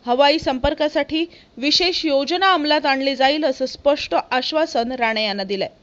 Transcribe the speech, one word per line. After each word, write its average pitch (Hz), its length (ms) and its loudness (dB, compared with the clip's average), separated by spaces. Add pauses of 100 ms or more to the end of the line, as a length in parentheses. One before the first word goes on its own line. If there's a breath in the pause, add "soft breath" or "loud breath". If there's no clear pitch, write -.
हवाई 285 340 4
संपर्कासाठी 302 840 -2 (320 loud breath)
विशेष 302 480 0
योजना 311 480 2
अंमलात 302 320 0
आणली 269 300 0
जाईल, 277 300 2
असं 262 200 0
स्पष्ट - 500 -2 (160)
आश्वासन 254 600 -2
राणे 226 340 -2
यांना 202 180 -4
दिलंय. 190 240 -4 (160)